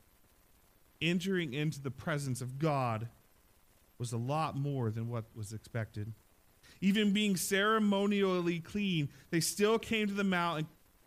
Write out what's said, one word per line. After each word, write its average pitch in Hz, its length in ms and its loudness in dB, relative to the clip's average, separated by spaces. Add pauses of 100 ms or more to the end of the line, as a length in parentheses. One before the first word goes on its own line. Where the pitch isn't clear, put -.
(1040)
Entering 175 500 0
into 147 300 -2
the 139 80 -4
presence 143 500 -4
of 127 180 -8
God 123 500 0 (920)
was 123 140 -6
a 120 40 -4
lot 139 400 -2
more 135 340 0
than 113 180 -4
what 117 160 -6 (100)
was 107 180 -10
expected. 107 600 -8 (680)
Even 202 320 4
being 208 240 2
ceremonially 196 1200 2
clean, 180 500 0 (200)
they 170 100 2
still 214 380 2
came 220 300 0
to 196 60 -4
the 202 100 0
mountain 170 440 0 (380)